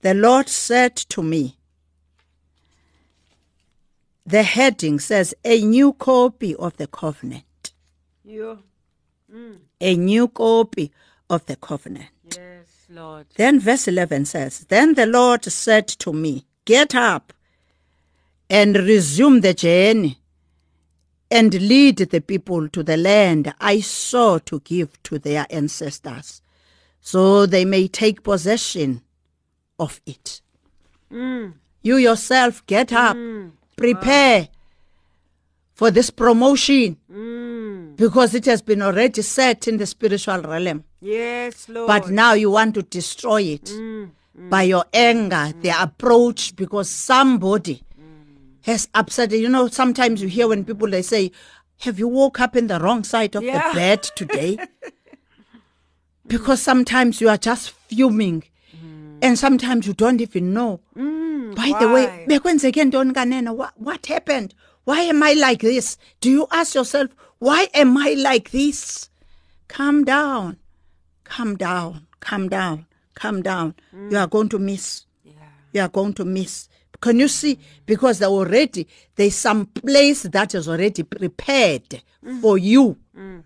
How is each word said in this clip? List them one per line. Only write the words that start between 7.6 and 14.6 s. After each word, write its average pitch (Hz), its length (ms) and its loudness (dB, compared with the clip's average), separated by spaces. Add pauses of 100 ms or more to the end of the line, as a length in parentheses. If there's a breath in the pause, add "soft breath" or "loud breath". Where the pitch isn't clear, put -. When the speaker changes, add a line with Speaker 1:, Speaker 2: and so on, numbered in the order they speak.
Speaker 2:
Yo. 214 360 -14 (760)
Mm. 226 240 -20 (240)
Speaker 1:
A 180 140 0
new 202 320 2
copy 226 640 0 (380)
of 170 160 -4
the 143 100 -14
covenant. - 540 -14 (260)
Speaker 2:
Yes, 180 320 -20 (220)
Lord. 160 460 -20
Speaker 1:
Then 262 240 4
verse 226 280 0
eleven 170 380 -2
says, 139 440 -10